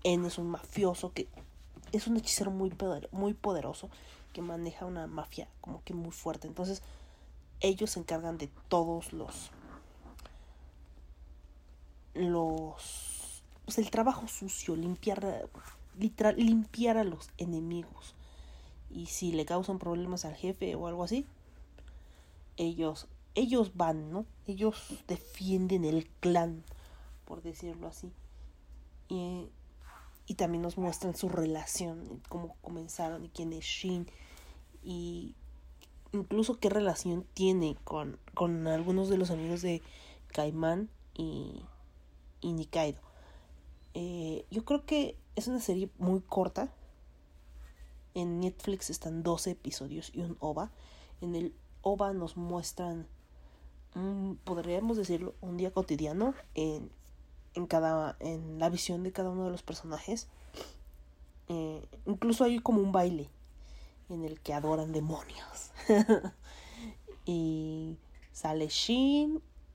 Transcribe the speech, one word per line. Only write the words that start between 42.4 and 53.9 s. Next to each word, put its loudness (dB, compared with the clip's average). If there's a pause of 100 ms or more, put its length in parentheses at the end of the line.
y 0
Nikaido. 0 (920)
Eh, -4
yo -2
creo 2
que 2 (200)
es -2
una 0
serie 0
muy 4
corta. 0 (1400)
En 0
Netflix -2
están -4
doce 2
episodios -6
y -4
un -4
ova. -2 (500)
En -4
el -2 (280)
ova 2
nos -4
muestran, -4 (880)